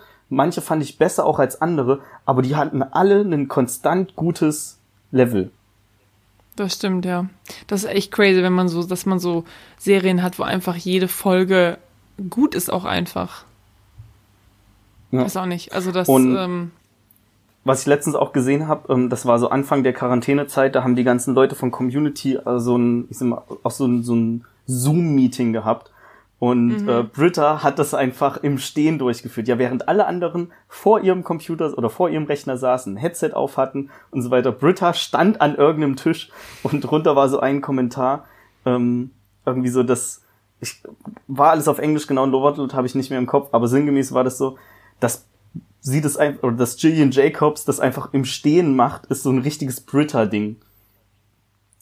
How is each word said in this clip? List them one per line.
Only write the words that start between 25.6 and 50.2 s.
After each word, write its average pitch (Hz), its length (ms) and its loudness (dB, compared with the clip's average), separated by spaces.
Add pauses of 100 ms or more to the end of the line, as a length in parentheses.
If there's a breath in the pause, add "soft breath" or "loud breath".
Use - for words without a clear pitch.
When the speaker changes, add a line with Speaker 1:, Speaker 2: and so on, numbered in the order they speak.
Speaker 1:
Und, 120 460 2
Speaker 2:
Mhm. 104 60 -2
Speaker 1:
äh, 120 140 2
Britta 151 600 2
hat 143 160 2
das 147 140 0
einfach 135 440 -2
im 143 220 -2
Stehen 156 380 0
durchgeführt. 120 520 -4
Ja, 120 80 2
während 123 320 -2
alle 190 160 2
anderen 175 480 -4 (160 soft breath)
vor - 320 2
ihrem 185 240 0
Computer 160 520 -4
oder - 120 -2
vor 180 200 -2
ihrem 156 160 -2
Rechner 143 320 -4
saßen, 127 360 -2
ein 98 40 -10
Headset - 360 -4
auf 139 240 -4
hatten 139 320 -4 (220 loud breath)
und 135 100 -4
so 120 100 -4
weiter. 127 220 2
Britta 175 400 0
stand 180 480 0
an 147 140 2
irgendeinem 147 420 2
Tisch 160 320 -4 (340 loud breath)
und 143 160 -2
drunter 151 380 2
war 139 100 4
so 135 140 0
ein 139 180 0
Kommentar, 131 680 -4 (400 soft breath)
ähm, 123 440 0 (360)
irgendwie 127 220 -2
so, 123 160 2
dass, 123 380 -2 (400)
ich, - 200 -12 (460)
war 143 220 4
alles 160 180 2
auf 147 120 0
Englisch, 151 280 -2
genau, 135 180 0
ein 135 60 2
Wortlaut 135 420 0
habe 127 140 -2
ich - 80 -8
nicht 135 140 -2
mehr 131 100 -4
im 123 80 0
Kopf, 143 240 0
aber 120 160 2
sinngemäß 139 460 2
war 127 100 2
das 127 140 -2
so, 131 200 -4 (440 soft breath)
dass - 240 -4 (560)
sie 135 180 0
das 147 160 -2
ein-, 143 240 0
oder 120 160 0
dass 120 220 -2
Gillian 156 340 4
Jacobs 151 540 2
das - 160 -2
einfach 127 320 -4
im 135 100 2
Stehen 147 540 2
macht, - 300 0
ist - 160 -6
so 139 60 0
ein 131 100 2
richtiges 135 420 -4
Britta-Ding. 110 720 0 (1300)